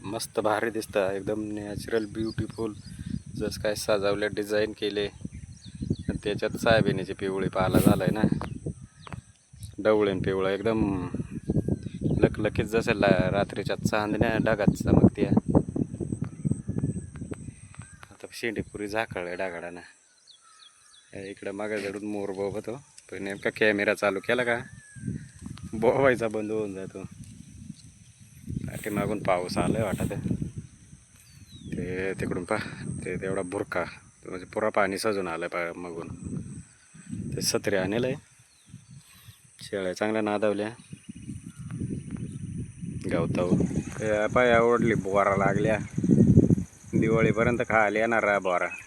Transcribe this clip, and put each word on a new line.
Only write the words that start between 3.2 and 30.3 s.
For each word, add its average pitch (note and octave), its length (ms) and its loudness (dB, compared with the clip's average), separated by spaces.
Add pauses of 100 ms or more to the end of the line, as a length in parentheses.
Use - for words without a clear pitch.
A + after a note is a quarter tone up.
जसं G#2 240 -4
काय G#2+ 140 0
सजावले, G#2 540 2
डिझाईन G#2 440 0
केले, G#2 360 -2 (720)
आणि - 420 -2
त्याच्यात G#2 320 -2
सोयाबीनची G2 560 4
पिवळी F#2+ 360 -2
पाला F#2 300 2
झालाय F#2 340 6
ना, G#2+ 100 2 (1600)
डवळीन G2+ 400 4
पिवळा F#2+ 280 2
एकदम G2 580 0 (920)
लकलकीत, - 640 2
जसं A2+ 280 2
ला-, F#2+ 380 4
रात्रीच्या G2 460 -2
चांदण्या A2 600 0
ढगात A2 480 4
चमकते. - 420 6 (2750)
आता - 220 -16
शेंडी A2 280 -4
पुरी G#2 280 -8
झाकळल्या G2 460 -2
ढगाडानं. F2 460 -6 (1300)
इकडं G2 380 -10
मागं G#2+ 240 -4
जडून G2+ 280 -4
मोर G2+ 260 -4
बोबतो, G2 460 -4 (340)
पण F#2+ 120 -8
नेमका G2+ 340 -2
कॅमेरा G#2 380 4
चालू G2 260 2
केला B2 240 0
का A#2+ 140 2 (1120)
बोवायचा A2+ 560 4
बंद G#2+ 220 -4
होऊन G#2+ 240 -2
जातो. F#2+ 280 -10 (1500)
पाठीमागून G2+ 720 -4
पाऊस F2+ 360 0
आलाय F2+ 240 2
वाटत, F#2+ 300 -2 (1400)